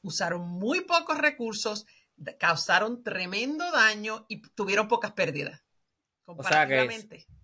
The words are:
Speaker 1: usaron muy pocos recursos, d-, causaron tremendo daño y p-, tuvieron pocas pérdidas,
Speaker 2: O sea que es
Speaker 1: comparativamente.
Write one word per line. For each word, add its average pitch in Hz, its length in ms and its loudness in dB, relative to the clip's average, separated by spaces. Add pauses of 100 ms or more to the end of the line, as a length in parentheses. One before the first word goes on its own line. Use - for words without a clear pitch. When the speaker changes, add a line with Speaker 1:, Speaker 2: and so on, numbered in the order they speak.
Speaker 1:
usaron 175 440 -4
muy 202 340 -2
pocos 339 360 0
recursos, 226 720 -2 (300)
d-, - 200 -14
causaron 196 640 2
tremendo 220 680 -4
daño 220 560 2
y 208 100 -10
p-, - 160 -20
tuvieron 202 340 0
pocas 220 260 0
pérdidas, 151 480 -4 (640)
Speaker 2:
O 165 180 -14
sea 151 240 4
que 135 80 2
es 131 60 6
Speaker 1:
comparativamente. - 460 -6 (160)